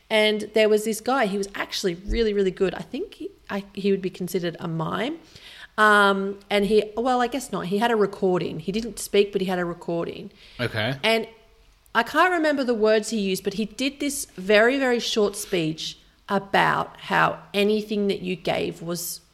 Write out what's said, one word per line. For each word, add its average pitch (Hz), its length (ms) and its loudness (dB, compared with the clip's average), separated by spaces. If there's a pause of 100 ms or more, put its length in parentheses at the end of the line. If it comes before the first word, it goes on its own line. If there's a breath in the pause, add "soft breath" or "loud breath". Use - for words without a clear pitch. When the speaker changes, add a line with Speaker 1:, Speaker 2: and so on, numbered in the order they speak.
Speaker 1:
and 214 460 2
there 214 160 6
was 214 160 4
this 220 160 -2
guy. 254 240 0
He 202 140 -2
was 196 160 -4
actually - 400 -4
really, 214 380 0
really 196 180 2
good. 180 240 -2
I - 60 -8
think - 340 -10
he, - 140 -12 (200)
I, 202 140 -6 (100)
he 202 180 -2
would 190 120 0
be 185 80 -4
considered 175 480 -6
a 180 80 -8
mime. 180 500 -4 (600 loud breath)
Um, 202 600 4 (120)
and 202 160 2
he, 208 180 4 (140)
well, 247 240 0
I 240 60 2
guess 247 240 -8
not. 175 160 -4
He 190 120 0
had 233 120 2
a 233 40 2
recording. 190 640 0
He 175 120 -6
didn't 220 280 -6
speak, 202 320 2
but 196 100 -2
he 185 60 -2
had 185 120 -2
a 175 60 -2
recording. 170 680 -6 (280 loud breath)
Speaker 2:
Okay. 117 440 -2
Speaker 1:
And 220 240 0 (680)
I 233 80 4
can't 330 280 2
remember 302 320 0
the 247 100 0
words 214 360 2
he 226 100 -2
used, 190 240 -2
but 190 120 -4
he 214 100 -2
did 277 340 -4
this 285 260 -4 (120)
very, 214 420 4
very 247 200 2
short 208 360 0
speech - 600 -4 (320 soft breath)
about 165 720 0
how 165 380 0 (140)
anything 208 540 0
that - 140 -2
you 185 140 -4
gave 170 460 -4
was 165 380 -6 (140)